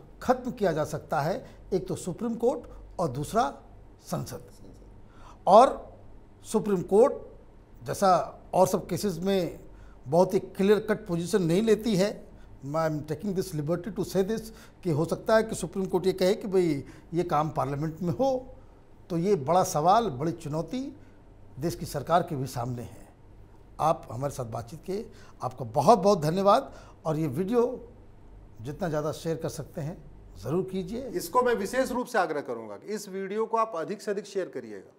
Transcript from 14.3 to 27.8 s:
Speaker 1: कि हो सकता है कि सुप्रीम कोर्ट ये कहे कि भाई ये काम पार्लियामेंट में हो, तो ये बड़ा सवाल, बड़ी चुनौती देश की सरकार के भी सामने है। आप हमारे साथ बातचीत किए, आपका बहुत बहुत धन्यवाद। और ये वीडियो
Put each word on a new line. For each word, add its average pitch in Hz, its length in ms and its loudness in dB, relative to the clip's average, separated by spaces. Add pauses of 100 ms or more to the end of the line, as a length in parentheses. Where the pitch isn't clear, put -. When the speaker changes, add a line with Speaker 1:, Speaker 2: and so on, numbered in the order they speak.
Speaker 1:
कि 180 80 -2
हो 151 140 2
सकता 185 320 2
है 220 60 6
कि 220 120 -4
सुप्रीम 190 320 -4
कोर्ट 180 200 0
ये 185 60 4
कहे 185 220 4
कि 226 140 -6
भाई 175 360 2 (300)
ये 175 100 2
काम 156 260 0
पार्लियामेंट 143 520 -4
में 175 100 0
हो, 254 420 0 (560)
तो 170 80 -2
ये 196 180 4
बड़ा 165 280 4
सवाल, 185 460 4
बड़ी 147 220 -4
चुनौती 170 640 -6 (640)
देश 160 160 -2
की 160 120 -8
सरकार 165 360 2
के 170 140 -6
भी 131 100 -4
सामने 120 360 -6
है। - 240 -16 (720)
आप 160 320 0
हमारे 131 200 -6
साथ 131 120 -8
बातचीत 117 400 -10
किए, 196 260 -8 (320)
आपका 127 220 -6
बहुत 147 340 6
बहुत 196 220 4
धन्यवाद। 196 520 2 (320)
और 160 120 -2
ये 160 100 -2
वीडियो 208 640 -2 (720)